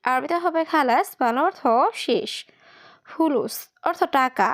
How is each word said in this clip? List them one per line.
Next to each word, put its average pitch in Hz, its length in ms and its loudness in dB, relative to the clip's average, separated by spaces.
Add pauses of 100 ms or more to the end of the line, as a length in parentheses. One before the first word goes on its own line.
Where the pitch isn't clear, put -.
আরবিতে 262 320 -2
হবে 330 280 0
খালাস, 294 420 2 (120)
বাংলা 247 240 0
অর্থ 370 200 -2 (320)
শেষ। - 360 -2 (760)
ফুলুস 294 500 -2 (280)
অর্থ 339 180 -4 (120)
টাকা। 254 420 2